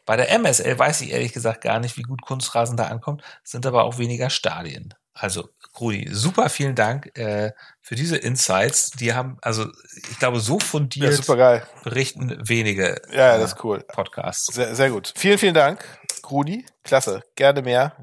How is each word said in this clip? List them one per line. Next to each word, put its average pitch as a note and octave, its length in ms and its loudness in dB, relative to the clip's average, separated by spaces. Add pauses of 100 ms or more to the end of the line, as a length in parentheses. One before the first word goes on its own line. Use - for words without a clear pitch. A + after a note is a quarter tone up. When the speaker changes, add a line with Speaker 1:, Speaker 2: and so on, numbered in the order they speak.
Speaker 1:
Bei A2 100 2
der B2 140 2
M A3+ 140 2
S D3+ 160 2
L B2+ 180 -2
weiß C#3+ 220 2
ich B2+ 100 -8
ehrlich B2 220 -4
gesagt A2+ 300 -4
gar A2 180 -2
nicht, A#2+ 160 -6
wie C3 60 -10
gut B2 200 -10
Kunstrasen A#2+ 540 -2
da A2+ 120 -2
ankommt, C#3+ 340 -8 (200)
sind A#2+ 240 -8
aber B2 180 4
auch A#2 140 -4
weniger A#2+ 320 -4
Stadien. - 640 -6 (200)
Also, F#2+ 360 -8 (280)
Rudi, G#2+ 320 -4
super D#3+ 380 0
vielen C#3 260 -4
Dank, A#2 440 -2
äh, G#2+ 340 -4 (300)
für - 120 -12
diese D#3+ 220 -2
Insights. - 760 0
Die A#2+ 200 -2
haben, B2+ 300 -4
also, A2 240 -2 (440)
ich A2+ 80 -14
glaube, B2 220 2
so A#2+ 180 0
fundiert C#3+ 520 0
Speaker 2:
Ja, C#3+ 60 4
supergeil. B2+ 500 6 (180)
Speaker 1:
berichten B2 540 -4 (100)
wenige, G#2+ 640 0
Speaker 2:
Ja, C3 260 8
das A2 160 0
Speaker 1:
äh, - 40 -10
Speaker 2:
ist - 80 -12
cool. G#2 220 -4
Speaker 1:
Podcasts. - 680 -6
Speaker 2:
Sehr, A#2 200 -2
sehr C3+ 140 4
gut. A2 260 -4
Vielen, G3+ 220 4
vielen G3 160 4
Dank, D#3+ 320 4 (460)
Rudi. D3 340 -2 (180)
Klasse. - 400 2 (140)
Gerne C#3 240 4
mehr. B2+ 420 0